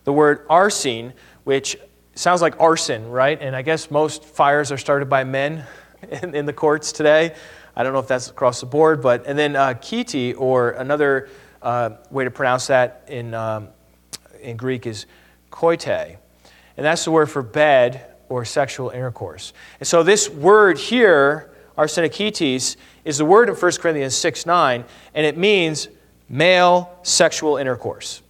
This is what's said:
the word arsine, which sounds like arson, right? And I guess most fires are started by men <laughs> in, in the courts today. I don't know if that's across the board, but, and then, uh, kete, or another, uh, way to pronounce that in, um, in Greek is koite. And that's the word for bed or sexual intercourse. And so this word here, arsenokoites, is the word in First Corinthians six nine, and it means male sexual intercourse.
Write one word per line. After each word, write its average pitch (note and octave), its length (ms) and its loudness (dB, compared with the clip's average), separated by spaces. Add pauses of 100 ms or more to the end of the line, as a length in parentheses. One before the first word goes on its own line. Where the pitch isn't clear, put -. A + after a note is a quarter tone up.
the C#3+ 80 -2
word D3 340 2
arsine, D3 640 0 (320)
which C3+ 340 -2 (360)
sounds F3+ 280 0
like D#3+ 200 0
arson, D3 480 0
right? C3+ 320 0
And C3+ 140 -8
I C3 60 -8
guess D#3 300 -4
most D3+ 320 -2
fires C#3+ 480 0
are C3+ 60 -6
started C#3+ 320 -2
by C3 160 0
men C#3 400 -4 (240)
<laughs> - 320 -14
in, F3 120 -10
in D3 120 -4
the D3 80 -6
courts D#3 400 -2
today. D#3 420 2 (400)
I A#2+ 80 -4
don't C3 80 -2
know C3+ 80 -2
if B2+ 80 -8
that's B2+ 220 -4
across B2 320 -2
the B2+ 60 -12
board, D3+ 340 2
but, B2 240 2
and C#3+ 120 -4
then, D3 200 0
uh, C3+ 160 2
kete, B2+ 680 -6
or B2+ 320 0
another, C#3 560 -2 (340)
uh, A#2+ 280 -2 (200)
way C3+ 140 -4
to B2+ 80 -4
pronounce B2+ 360 -2
that B2+ 420 0
in, A#2+ 240 -10
um, A2 340 -6 (720)
in A#2+ 160 -14
Greek B2+ 320 -6
is G#2+ 200 -12 (440)
koite. G2 640 -2 (600)
And C#3+ 80 -4
that's E3 180 0
the E3 80 -2
word D#3 180 4
for C#3 120 -6
bed C3 640 2 (240)
or B2 160 -6
sexual C3 460 -4
intercourse. A2+ 600 -12 (280)
And C#3 80 -8
so E3+ 160 4
this G3+ 260 2
word F3+ 480 4
here, D#3 760 2 (260)
arsenokoites, D#3 960 -2 (280)
is D3 140 -6
the D3+ 80 2
word G#3 240 6
in F#3+ 60 -4
First F3 260 -2
Corinthians C#3 340 -2
six - 300 -4
nine, C#3 400 0 (280)
and D3+ 120 -2
it D3+ 120 -2
means F3 520 0 (400)
male F3+ 760 2
sexual D#3 540 0
intercourse. - 720 -8